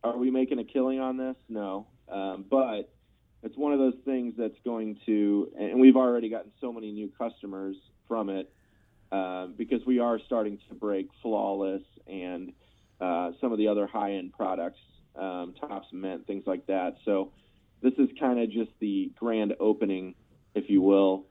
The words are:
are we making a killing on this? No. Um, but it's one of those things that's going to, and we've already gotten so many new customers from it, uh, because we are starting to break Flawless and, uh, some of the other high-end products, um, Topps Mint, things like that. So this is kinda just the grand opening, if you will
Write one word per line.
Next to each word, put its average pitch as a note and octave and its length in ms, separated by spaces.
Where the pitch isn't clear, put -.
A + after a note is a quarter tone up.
are A#2+ 40
we B2+ 120
making C3 280
a A2+ 60
killing C3 360
on C3 160
this? C3 200
No. G#2 380
Um, F#2+ 400
but B2 440
it's - 140
one D3 160
of C#3 60
those C3 260
things B2 320
that's A2 280
going A2 420
to, G2+ 520
and G#2 220
we've C3 160
already A#2+ 320
gotten G#2+ 220
so B2 120
many A2 200
new G#2 260
customers G2 580
from A2 200
it, F#2+ 240
uh, F#2 360
because A#2 380
we B2+ 120
are A#2+ 280
starting G#2+ 320
to G#2+ 60
break F#2+ 340
Flawless G2 600
and, F2+ 460
uh, F2 400
some B2 120
of G#2+ 60
the G#2+ 100
other G#2 180
high-end G2 460
products, F#2 480
um, F2+ 440
Topps G2+ 320
Mint, F#2 340
things G2 200
like F#2 200
that. F#2 380
So F#2+ 280
this C3 160
is C3+ 100
kinda B2 280
just A2 240
the G2 360
grand A2 440
opening, G2 540
if G2 160
you G2 120
will F#2+ 480